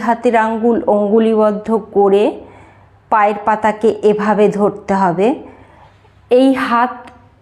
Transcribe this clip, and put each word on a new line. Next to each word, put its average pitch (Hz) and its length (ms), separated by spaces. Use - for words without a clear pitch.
হাতের 226 300
আঙ্গুল 226 320
অঙ্গুলিবদ্ধ 214 760
করে 202 280
পায়ের 208 260
পাতাকে 214 420
এভাবে 208 340
ধরতে 202 360
হবে। 185 240
এই 262 180
হাত 240 280